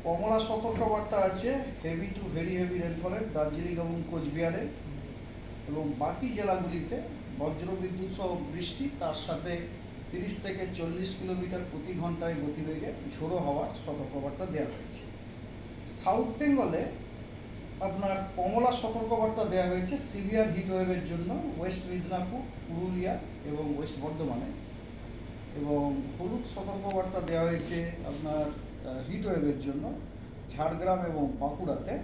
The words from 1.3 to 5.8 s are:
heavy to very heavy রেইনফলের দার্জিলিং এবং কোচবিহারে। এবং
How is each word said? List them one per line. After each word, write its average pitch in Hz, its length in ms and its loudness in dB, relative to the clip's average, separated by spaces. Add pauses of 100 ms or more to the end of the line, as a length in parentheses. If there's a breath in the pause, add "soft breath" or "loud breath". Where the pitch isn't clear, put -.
heavy 165 140 0
to 175 420 -2
very 180 180 2
heavy 180 260 2
রেইনফলের 170 500 0
দার্জিলিং 156 400 2
এবং 165 380 0
কোচবিহারে। 165 580 0 (1000)
এবং 147 300 0